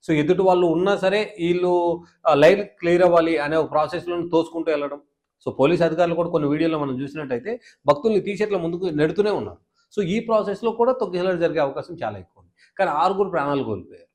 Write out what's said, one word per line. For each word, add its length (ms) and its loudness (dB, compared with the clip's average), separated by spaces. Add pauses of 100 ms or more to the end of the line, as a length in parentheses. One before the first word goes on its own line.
So 80 -2 (100)
ఎదుటి 260 2
వాళ్ళు 180 4
ఉన్నా 380 0
సరే 340 -2
వీళ్ళు, 340 0 (560)
ఆ, 140 4
లైన్ 200 6 (180)
క్లియర్ 280 4
అవ్వాలి 300 4
అనే 240 -2
ఒక 120 -4
ప్రాసెస్‌లో 640 -2
తోసుకుంటూ 380 -2
వెళ్ళడం. 260 -6 (440)
So 160 -6
పోలీస్ 280 4
అధికారులు 260 0
కూడా 220 -2
కొన్ని 160 0
వీడియోలో 320 0
మనం 180 -6
చూసినట్టయితే 580 -8 (260)
భక్తుల్ని 340 2
తీసేట్ల 360 -4
ముందుకు 300 -4 (160)
నెడుతూనే 280 0 (100)
ఉన్నారు. 200 -12 (340)
So 80 -2 (120)
ఈ 60 0 (100)
ప్రాసెస్‌లో 500 0
కూడా 120 4
తొక్కిసలాట 540 -2
జరిగే 220 0
అవకాశం 340 -10
చాలా 160 -6
ఎక్కువ 240 -20
ఉంది, 100 -20 (260)
కానీ 120 2 (120)
ఆరుగురు 340 0
ప్రాణాలు 280 -2
కోల్పోయారు. 500 -10